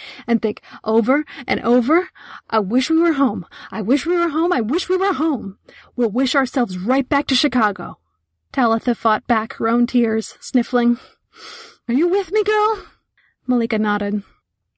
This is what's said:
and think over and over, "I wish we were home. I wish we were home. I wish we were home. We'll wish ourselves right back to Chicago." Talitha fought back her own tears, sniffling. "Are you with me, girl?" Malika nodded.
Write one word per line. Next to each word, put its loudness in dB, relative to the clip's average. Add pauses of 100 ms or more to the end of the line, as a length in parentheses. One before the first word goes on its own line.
(260)
and 2
think -4 (240)
over 2 (200)
and -2
over, 2 (420)
"I 0
wish 0
we 4
were 4
home. 0 (240)
I -6
wish 0
we 0
were 0
home. 0
I 0
wish -2
we 0
were 0
home. -2 (400)
We'll 2
wish 0
ourselves 0
right 0
back 0
to -2
Chicago." -2 (540)
Talitha 0
fought 0
back 0
her -2
own 2
tears, 0
sniffling. 0 (920)
"Are 0
you 2
with 0
me, 2
girl?" 0 (600)
Malika 0
nodded. -2 (540)